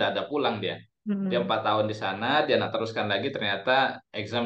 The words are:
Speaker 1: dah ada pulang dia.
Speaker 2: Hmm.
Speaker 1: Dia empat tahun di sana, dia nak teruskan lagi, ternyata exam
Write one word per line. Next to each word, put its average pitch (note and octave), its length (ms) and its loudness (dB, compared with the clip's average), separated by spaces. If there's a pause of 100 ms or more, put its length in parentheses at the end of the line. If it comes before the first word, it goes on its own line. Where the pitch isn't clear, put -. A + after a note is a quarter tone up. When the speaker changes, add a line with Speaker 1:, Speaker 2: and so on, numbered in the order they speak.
Speaker 1:
dah G2+ 100 2
ada G2 200 -2
pulang B2+ 320 0
dia. E2+ 120 -2 (300)
Speaker 2:
Hmm. G3 240 -2
Speaker 1:
Dia - 140 2
empat A2 240 0
tahun G#2+ 240 4
di G#2 120 -6
sana, F#2+ 220 -4 (220)
dia C3 140 4
nak - 120 0
teruskan A2 380 -2
lagi, G2+ 240 0
ternyata G2+ 360 0 (480)
exam A2+ 260 -2